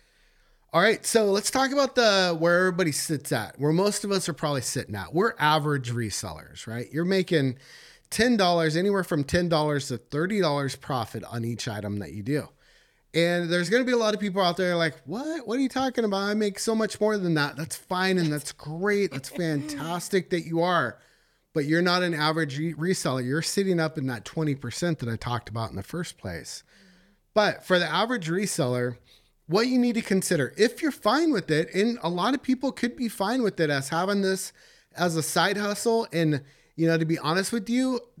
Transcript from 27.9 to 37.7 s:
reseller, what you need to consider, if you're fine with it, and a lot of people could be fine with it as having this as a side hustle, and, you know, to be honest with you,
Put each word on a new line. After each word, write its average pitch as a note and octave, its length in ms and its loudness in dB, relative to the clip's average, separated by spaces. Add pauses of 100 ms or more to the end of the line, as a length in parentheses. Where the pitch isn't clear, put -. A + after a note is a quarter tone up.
reseller, B2 680 -2 (500)
what G#3+ 200 2
you B3+ 100 2
need A#3+ 160 4
to A3+ 80 0
consider, F3+ 560 0
if A#3 240 2
you're D4+ 100 0
fine D#4 400 2
with G#3 200 0
it, D#3 200 0
and A#3 300 0
a E3 80 -2
lot F3+ 240 0
of C#4+ 80 -4
people C4 300 -2
could A#3+ 240 -4
be A#3+ 120 -4
fine A3+ 360 -2
with F#3+ 160 -2
it D#3 100 2
as C#3 200 -2
having F#3+ 320 0
this F#3+ 300 -2 (460)
as E3+ 180 0
a D#3+ 60 0
side F#3 340 2
hustle, G#3 560 0
and, D#3 300 2 (340)
you E3 120 2
know, E3 100 4
to E3 80 2
be E3 140 0
honest F3+ 320 0
with A3+ 180 -4
you, B3+ 300 0 (220)